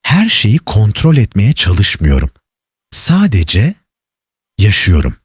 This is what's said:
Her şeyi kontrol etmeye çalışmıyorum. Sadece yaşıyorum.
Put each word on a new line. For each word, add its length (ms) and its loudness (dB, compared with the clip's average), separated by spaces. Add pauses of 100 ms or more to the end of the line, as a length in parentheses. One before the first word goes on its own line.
Her 260 0
şeyi 280 0
kontrol 600 0
etmeye 360 0
çalışmıyorum. 760 0 (640)
Sadece 800 0 (840)
yaşıyorum. 640 0